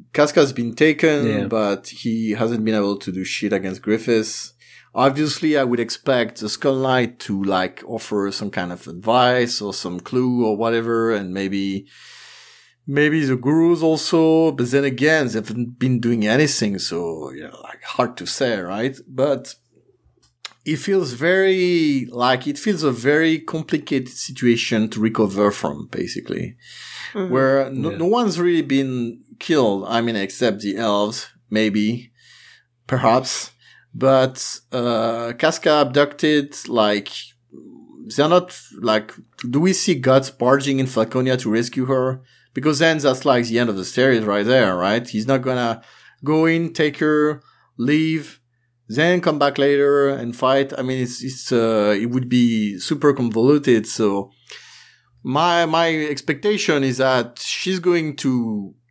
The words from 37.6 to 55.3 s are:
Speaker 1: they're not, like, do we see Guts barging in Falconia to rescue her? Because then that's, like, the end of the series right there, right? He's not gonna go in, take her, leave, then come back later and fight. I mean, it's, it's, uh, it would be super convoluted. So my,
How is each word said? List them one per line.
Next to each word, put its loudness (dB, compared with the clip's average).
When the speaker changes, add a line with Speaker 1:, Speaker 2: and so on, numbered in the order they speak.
Speaker 1:
they're 4
not, 2
like, 0
do 0
we 4
see 0
Guts 2
barging 2
in 0
Falconia 0
to -4
rescue -2
her? -2
Because 0
then 4
that's, 0
like, 4
the 0
end 2
of -4
the -6
series 2
right 0
there, 4
right? 0
He's -4
not 0
gonna -2
go 2
in, 0
take -2
her, 0
leave, -2
then 2
come 0
back 2
later 4
and -4
fight. 2
I -6
mean, -2
it's, -8
it's, -8
uh, 2
it -2
would -2
be 2
super 2
convoluted. 2
So -2
my, 2